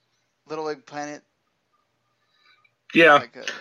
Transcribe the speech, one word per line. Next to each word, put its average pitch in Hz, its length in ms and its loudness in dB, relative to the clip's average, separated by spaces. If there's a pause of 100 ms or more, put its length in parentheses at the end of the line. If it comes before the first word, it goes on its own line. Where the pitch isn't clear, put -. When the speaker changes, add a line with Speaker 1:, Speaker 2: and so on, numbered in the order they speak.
(460)
Speaker 1:
Little 156 220 -10
Big 143 180 -12
Planet. 147 360 -14 (1700)
Speaker 2:
Yeah. 165 200 6
Speaker 1:
Like 127 220 -2
a 127 80 -18 (160)